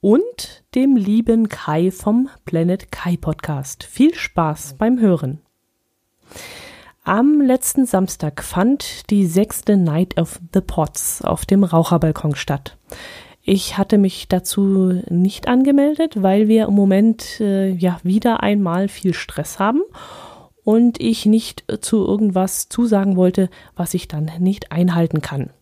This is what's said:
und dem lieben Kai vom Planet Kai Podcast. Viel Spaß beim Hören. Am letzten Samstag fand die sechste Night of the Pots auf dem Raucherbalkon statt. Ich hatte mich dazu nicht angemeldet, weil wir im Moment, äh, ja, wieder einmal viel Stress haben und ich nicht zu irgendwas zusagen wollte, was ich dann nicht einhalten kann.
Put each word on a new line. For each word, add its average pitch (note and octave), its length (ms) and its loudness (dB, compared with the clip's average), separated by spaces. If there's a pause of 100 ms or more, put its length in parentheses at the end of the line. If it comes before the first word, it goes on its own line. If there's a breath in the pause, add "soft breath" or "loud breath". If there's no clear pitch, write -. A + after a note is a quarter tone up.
und D#4+ 600 0 (120)
dem C4 220 2
lieben A3+ 500 2
Kai E3+ 440 -2
vom A3+ 360 -2 (180)
Planet F3 460 -2
Kai F3 260 -4
Podcast. D3+ 680 -8
Viel D4+ 320 2
Spaß D#3 640 -4
beim A#3+ 220 2
Hören. D#3 400 0 (1600 loud breath)
Am C4+ 360 2
letzten C4 460 2
Samstag F#3 580 -4
fand - 680 -2
die G3+ 180 4
sechste G3+ 500 0
Night E3+ 420 0
of - 220 -4 (120)
the G3 60 2
Pots - 640 -4
auf - 240 -2
dem G3 180 4
Raucherbalkon E3 720 0
statt. - 420 -8 (640 loud breath)
Ich - 360 -2
hatte G3 200 2
mich G3 300 0
dazu F#3+ 640 0 (160)
nicht F3+ 400 0
angemeldet, C#4+ 720 2
weil G3+ 280 2
wir A3 180 4
im G3 60 0
Moment, G3+ 680 2
äh, G3 300 0
ja, F3+ 340 -2
wieder F#3+ 400 0
einmal G3 460 0
viel F3+ 240 -2
Stress - 440 -10
haben A#3+ 260 0 (840 loud breath)
und A#3 340 4
ich A#3 260 -2
nicht A3 380 0 (160)
zu G#3 260 0
irgendwas F#3+ 640 -2
zusagen G3+ 480 0
wollte, F#3 340 2 (280 loud breath)
was E3+ 160 -6
ich - 160 -6
dann D#3 200 -6 (100)
nicht F#3+ 340 -2
einhalten E3+ 480 2
kann. C#3 300 -8 (100)